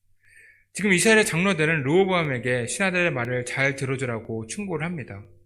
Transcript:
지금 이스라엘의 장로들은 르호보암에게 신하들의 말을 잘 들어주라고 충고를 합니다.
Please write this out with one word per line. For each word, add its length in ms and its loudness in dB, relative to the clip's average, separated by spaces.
지금 200 0
이스라엘의 340 6
장로들은 560 0
르호보암에게 840 2
신하들의 460 0
말을 320 -2
잘 320 0
들어주라고 720 -4
충고를 400 -6
합니다. 380 -10